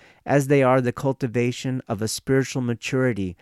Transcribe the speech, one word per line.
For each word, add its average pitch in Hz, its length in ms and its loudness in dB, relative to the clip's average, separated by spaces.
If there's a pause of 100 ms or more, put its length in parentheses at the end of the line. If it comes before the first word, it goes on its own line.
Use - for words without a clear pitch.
(280)
as 135 220 2
they 139 140 4
are 127 200 4
the 120 100 0
cultivation 127 960 -2
of 104 140 -4
a 110 60 -2
spiritual 135 520 -2
maturity 120 800 -2